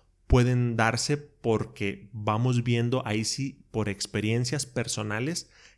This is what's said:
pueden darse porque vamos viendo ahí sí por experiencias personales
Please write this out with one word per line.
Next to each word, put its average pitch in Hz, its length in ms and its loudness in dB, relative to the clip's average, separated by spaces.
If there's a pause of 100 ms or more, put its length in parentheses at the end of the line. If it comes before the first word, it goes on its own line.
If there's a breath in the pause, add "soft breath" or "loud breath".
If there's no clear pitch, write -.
(260 loud breath)
pueden 123 500 4
darse 113 400 2
porque - 960 -4
vamos 117 520 0
viendo 120 420 0
ahí 110 180 -2
sí 135 460 -6
por 107 180 -2
experiencias 113 800 -2
personales 113 800 -4 (300 loud breath)